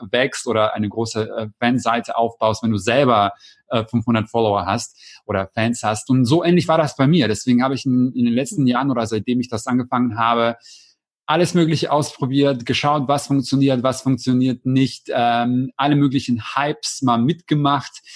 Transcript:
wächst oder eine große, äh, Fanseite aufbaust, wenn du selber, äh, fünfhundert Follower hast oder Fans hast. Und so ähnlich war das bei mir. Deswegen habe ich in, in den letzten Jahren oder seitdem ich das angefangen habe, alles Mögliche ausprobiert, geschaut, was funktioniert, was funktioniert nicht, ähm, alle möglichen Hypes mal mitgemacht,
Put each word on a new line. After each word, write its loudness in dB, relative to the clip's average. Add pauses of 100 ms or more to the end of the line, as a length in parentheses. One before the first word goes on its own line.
(100)
wächst -2
oder 0
eine -4
große, -6
äh, -6 (120)
Fanseite 0
aufbaust, -2
wenn 0
du 0
selber, 2 (360)
äh, -2
fünfhundert 0
Follower 0
hast -8
oder -4
Fans -2
hast. -4
Und 4
so 2
ähnlich 2
war 2
das -2
bei 2
mir. 4
Deswegen 0
habe 0
ich -6
in, 2
in 0
den 2
letzten 0
Jahren 0
oder 0
seitdem -2
ich -4
das -6
angefangen -2
habe, 0 (680)
alles 0
Mögliche 2
ausprobiert, 0
geschaut, 0
was -2
funktioniert, 2
was -2
funktioniert 0
nicht, 0
ähm, 0
alle 2
möglichen 0 (120)
Hypes -4
mal 4
mitgemacht, 0 (140)